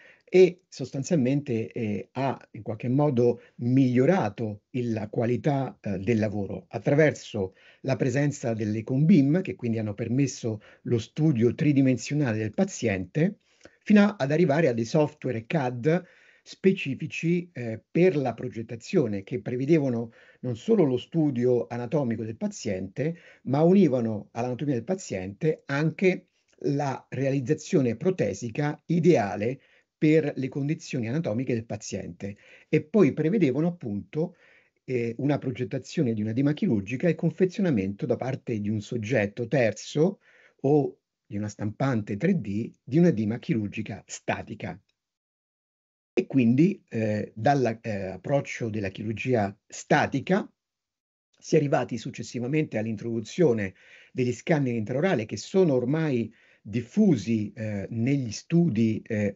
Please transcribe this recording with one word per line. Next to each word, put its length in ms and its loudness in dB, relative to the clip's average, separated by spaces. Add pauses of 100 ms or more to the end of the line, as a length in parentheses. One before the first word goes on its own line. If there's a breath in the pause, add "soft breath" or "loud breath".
(340 soft breath)
e 340 6
sostanzialmente, 1040 -2
eh, 420 -4
ha 400 -4
in 100 -14
qualche 240 -8
modo 540 2 (160 loud breath)
migliorato 1120 2
il, 200 -4
la 160 -4
qualità, 720 -2
eh, 200 -6
del 180 0
lavoro 520 -4
attraverso 840 0 (280 soft breath)
la 140 -2
presenza 600 -2
delle 260 -2
combim, 600 4
che 120 -6
quindi 240 -4
hanno 160 -4
permesso 680 -2 (240 loud breath)
lo 140 0
studio 560 2
tridimensionale 840 2
del 120 -4
paziente, 920 -2 (420 soft breath)
fino 180 8
a, 160 4
ad 140 -2
arrivare 380 4
a 40 0
dei 120 -2
software 600 -2
cad 580 0 (380 soft breath)
specifici, 1120 -2
eh, 260 -8 (120)
per 260 4
la 160 0
progettazione, 880 -2
che 180 -6
prevedevano 760 0 (260 soft breath)
non 180 -4
solo 260 2
lo 140 2
studio 680 0
anatomico 560 -2
del 140 -8
paziente, 800 -4 (260 loud breath)
ma 180 2
univano 680 4
all'anatomia 420 -4
del 100 -2
paziente 840 -4
anche 600 0 (320)
la 460 -4
realizzazione 880 0
protesica 920 -2
ideale 720 2 (440 soft breath)
per 320 4
le 140 -4
condizioni 580 -4
anatomiche 460 -2
del 100 -2
paziente 720 -10 (320 soft breath)
e 160 2
poi 300 4
prevedevano 540 2
appunto, 680 -6 (480 soft breath)
eh, 360 -4
una 180 0
progettazione 720 -4
di 100 -2
una 120 -2
dima 180 2
chirurgica 560 -2
e 80 2
confezionamento 880 0
da 120 0
parte 420 -6
di 80 -4
un 140 -2
soggetto 640 -2
terzo 720 0 (440 soft breath)
o 360 2 (260)
di 120 -10
una 100 -4
stampante 720 -4
tre 240 0
D 280 -6 (140)
di 140 -2
una 140 6
dima 280 -2
chirurgica 680 -6
statica. 720 -8 (1400)
E 140 -2
quindi, 600 2
eh, 440 -4
dalla, 460 0
eh, 280 -8
approccio 640 -4
della 200 -4
chirurgia 760 -2
statica 800 0 (920)
si 160 -2
è 40 6
arrivati 380 0
successivamente 800 -4
all'introduzione 960 0 (380 loud breath)
degli 220 -2
scanner 420 0
intraorali 500 -2
che 120 -8
sono 380 2
ormai 540 0 (360 soft breath)
diffusi, 880 2
eh, 360 -6
negli 420 -2
studi, 720 2
eh, 300 -2